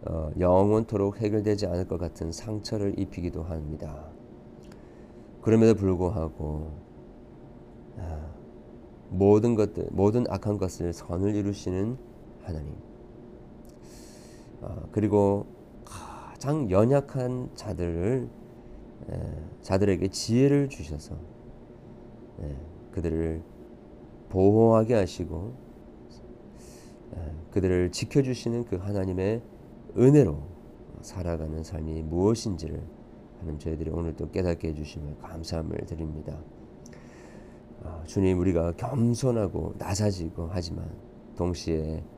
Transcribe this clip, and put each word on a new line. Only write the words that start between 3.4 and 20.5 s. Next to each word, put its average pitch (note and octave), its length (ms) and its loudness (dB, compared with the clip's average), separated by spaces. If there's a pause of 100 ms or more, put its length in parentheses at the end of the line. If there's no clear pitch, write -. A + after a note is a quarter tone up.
합니다. D#2 600 -8 (1400)
그럼에도 A2+ 340 8
불구하고, E2 960 0 (1300)
아, D#2+ 340 -10 (800)
모든 G#2 460 6
것들, G#2 360 0
모든 G#2+ 380 4
악한 G#2 280 -2
것을 F2+ 360 -4
선을 F#2+ 420 -2
이루시는 G2+ 600 -2 (460)
하나님, D#2 300 -8 (1900)
아, - 220 -10 (100)
그리고 G2+ 540 4 (360)
가장 - 880 -6
연약한 B2+ 840 2
자들을, F2+ 720 -2 (800)
에, F2 100 -6 (420)
자들에게 F#2+ 460 4
지혜를 C#3 640 4